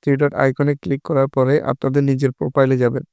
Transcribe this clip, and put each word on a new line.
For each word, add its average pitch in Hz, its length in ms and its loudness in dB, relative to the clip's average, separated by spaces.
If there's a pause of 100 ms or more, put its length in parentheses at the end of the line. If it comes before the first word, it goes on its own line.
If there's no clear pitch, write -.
থ্রি 143 140 0
ডট 143 180 0
আইকনে 139 420 0
ক্লিক 139 260 -6
করার 135 260 0
পরে 135 340 0
আপনাদের 139 420 -2
নিজের 135 280 0
প্রোফাইলে 135 440 0
যাবেন। 123 360 0